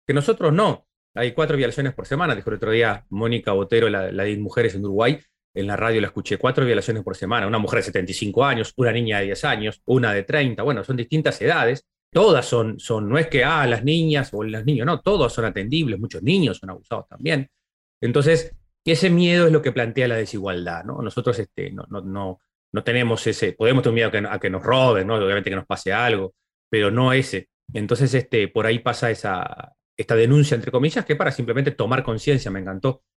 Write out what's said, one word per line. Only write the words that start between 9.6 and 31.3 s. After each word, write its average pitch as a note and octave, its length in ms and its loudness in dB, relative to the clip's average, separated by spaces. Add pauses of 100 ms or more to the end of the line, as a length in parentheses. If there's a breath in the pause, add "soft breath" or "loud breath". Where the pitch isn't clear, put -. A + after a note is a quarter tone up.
una B2 280 2
de G2+ 100 0
treinta", C3 400 -2
bueno, A2+ 220 -2
son C3 120 -4
distintas D3 460 -2
edades, C3+ 460 0 (240)
todas E3+ 340 4
son, A2+ 320 0
son, G#2+ 300 -4
no C3 100 2
es E3 80 0
que, C3 180 0
ah, D3+ 220 2
las A#2 160 0
niñas D3+ 500 0
o G#2 120 -6
los A2 200 -6
niños, C3 220 0
no, E3 140 -2
todos D3+ 320 2
son A2+ 120 -4
atendibles, G#2+ 540 -2
muchos G#2 240 -8
niños D3+ 360 2
son F#2+ 120 -14
abusados - 380 -10
también. C#3 400 -4 (520)
Entonces, D3 540 2 (300)
ese E3 260 2
miedo F3 360 6
es D#3+ 60 6
lo D3+ 80 4
que C3 120 -2
plantea B2 340 0
la A#2 100 0
desigualdad, F2+ 680 -6
¿no? - 180 -8
Nosotros, A2+ 360 -2
este, F#2+ 320 -8
no, G2 180 -12
no, G2+ 120 -10
no, F#2+ 400 -8 (320)
no G#2+ 120 -4
tenemos A#2 440 0
ese, G2+ 240 0
podemos B2+ 320 4
tener A#2 100 2
miedo A2+ 140 2
a - 20 -4
que, G#2 180 -2
a G2 120 -6
que G2 100 -2
nos F#2 140 -4
roben, A#2 420 4
¿no? A2+ 100 0
Obviamente G2+ 340 0
que F#2+ 60 -4
nos F#2 100 -6
pase F#2+ 260 -4
algo, G#2+ 420 0 (340)
pero G#2 220 2
no B2+ 220 2
ese. C3 360 -2 (240)
Entonces, A#2 420 0
este, A2+ 340 0
por A2 180 -2
ahí A#2 120 0
pasa A#2 320 -2
esa, - 640 -6 (220)
esta A2+ 200 0
denuncia, C#3 380 6
entre A#2 180 -2
comillas, D#3 320 0
que - 80 -2
es D3+ 60 0
para D#3 120 0